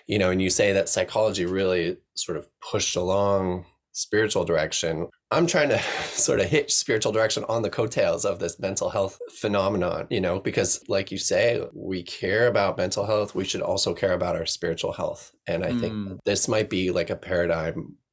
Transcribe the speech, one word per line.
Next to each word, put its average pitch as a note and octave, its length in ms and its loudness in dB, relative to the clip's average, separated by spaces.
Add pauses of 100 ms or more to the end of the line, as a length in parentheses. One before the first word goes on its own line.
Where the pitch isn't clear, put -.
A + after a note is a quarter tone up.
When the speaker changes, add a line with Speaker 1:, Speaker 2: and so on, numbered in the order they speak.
Speaker 1:
you G#2+ 100 2
know, F#2 140 4
and F#2 100 2
you F#2 80 2
say G#2 220 4
that G2 180 2
psychology G2 560 0
really F#2 520 0 (180)
sort - 220 -6
of C#2+ 100 -12 (140)
pushed - 340 -2
along F#2 720 0 (260)
spiritual G#2 540 0
direction. E2 640 0 (200)
I'm E3 160 2
trying D#3 240 2
to A2 100 2
<laughs> - 260 -4
sort - 340 0
of F#2+ 80 2
hitch C#3+ 260 2
spiritual A2 380 0
direction A2 380 0
on A2+ 120 0
the G#2 80 0
coattails G#2 560 0
of F#2 140 -2
this F2 180 -6
mental F#2+ 320 -2
health F#2+ 300 -2 (100)
phenomenon, G2 800 0
you G#2 120 0
know, F2+ 180 0
because G2 480 0
like G2 240 0
you F#2+ 80 -6
say, G2+ 420 2 (120)
we F#2 280 -6
care G#2+ 460 0
about G2+ 300 2
mental G2+ 280 0
health. G#2+ 300 0
We F#2+ 100 -2
should F#2+ 160 -4
also F2+ 320 0
care F#2 200 2
about F2 240 0
our E2+ 100 -4
spiritual - 460 0
health. - 380 -6 (140)
And F2 180 0
I G#2 140 0
think A2+ 160 -2
Speaker 2:
Mm. G2 320 -6
Speaker 1:
this G2+ 220 2
might A2 220 2
be, F#2 200 2
like, F2+ 220 0
a F2 60 -4
paradigm E2+ 800 -2 (140)